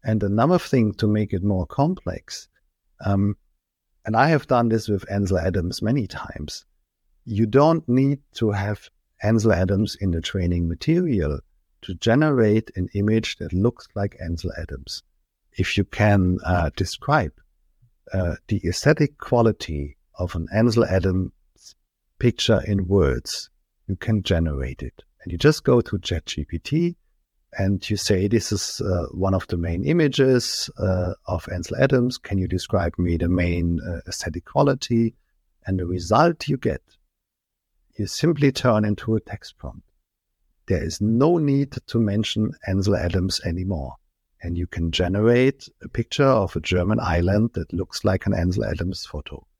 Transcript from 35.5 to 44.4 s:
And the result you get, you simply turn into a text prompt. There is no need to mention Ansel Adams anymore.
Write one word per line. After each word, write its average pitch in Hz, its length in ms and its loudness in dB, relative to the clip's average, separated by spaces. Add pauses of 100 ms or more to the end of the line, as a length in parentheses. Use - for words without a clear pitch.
And 95 120 -2
the 90 80 -4
result 107 640 2
you 143 80 0
get, 82 260 -4 (1120)
you 104 100 -4
simply 147 460 2
turn 107 320 2
into 107 300 -2
a 110 60 0
text - 360 -16
prompt. - 320 -16 (800)
There 87 160 0
is 82 180 -6
no 127 380 4
need 139 340 0 (140)
to 120 140 -2
mention 107 520 0 (140)
Ansel 98 300 2
Adams 90 480 -2
anymore. 87 500 -4 (480)